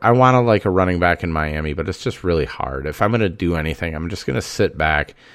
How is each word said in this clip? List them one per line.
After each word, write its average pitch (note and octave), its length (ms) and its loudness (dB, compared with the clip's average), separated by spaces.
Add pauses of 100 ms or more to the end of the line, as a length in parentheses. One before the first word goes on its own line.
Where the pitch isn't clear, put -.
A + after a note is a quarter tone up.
I A#2 100 6
wanna B2+ 300 6
like A2 240 2
a G2+ 40 2
running F2+ 280 2
back F2 240 2
in E2+ 100 -2
Miami, D#2 400 -2
but D#2+ 160 -6
it's - 160 -6
just - 180 -6
really E2+ 220 2
hard. C2+ 420 -6
If D2+ 140 -6
I'm G#2 100 2
gonna A2 200 0
do F2 260 -2
anything, D#2+ 380 -4
I'm D#2+ 160 -6
just - 160 -10
gonna - 160 -2
sit - 340 -2
back, D2+ 380 0 (200)